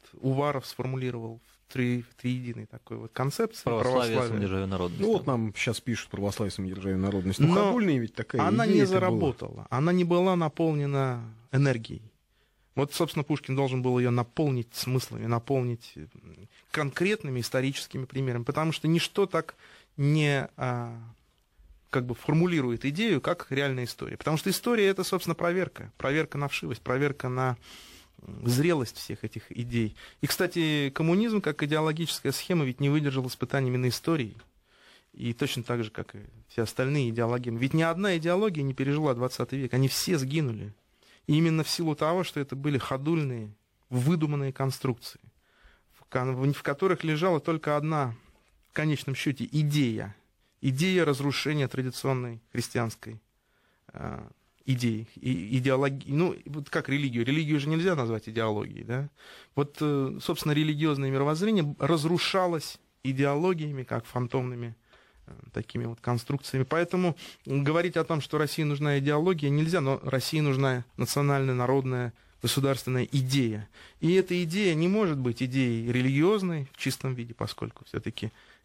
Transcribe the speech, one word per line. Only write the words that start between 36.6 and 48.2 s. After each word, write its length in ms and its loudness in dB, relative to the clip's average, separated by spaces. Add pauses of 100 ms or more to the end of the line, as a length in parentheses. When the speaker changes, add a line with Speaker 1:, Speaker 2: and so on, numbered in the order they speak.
Speaker 1:
остальные 460 0
идеологии. 420 0
Ведь 220 -2
ни 80 4
одна 360 0
идеология 460 0
не 100 -2
пережила 400 0
двадцатый 460 -2
век. 140 -4
Они 160 4
все 280 0
сгинули. 560 -2 (540)
И 80 4
именно 280 4
в 60 -6
силу 240 0
того, 300 2
что 160 -6
это 160 -4
были 220 0
ходульные, 760 -2 (360)
выдуманные 640 2
конструкции, 680 -4 (720)
в 120 -20
кон-, 300 -2
в, 180 2
в 100 -8
которых 400 0
лежала 380 2
только 340 0
одна, 400 0 (540)